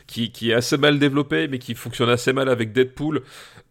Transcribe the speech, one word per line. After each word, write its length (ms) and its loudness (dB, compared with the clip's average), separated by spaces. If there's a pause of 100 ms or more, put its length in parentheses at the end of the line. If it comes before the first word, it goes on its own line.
qui, 240 -6
qui 200 -2
est 20 4
assez 240 2
mal 200 4
développé, 500 0
mais 120 -6
qui 160 -10
fonctionne 340 -2
assez 240 2
mal 160 0
avec 220 0
Deadpool. 500 0 (500)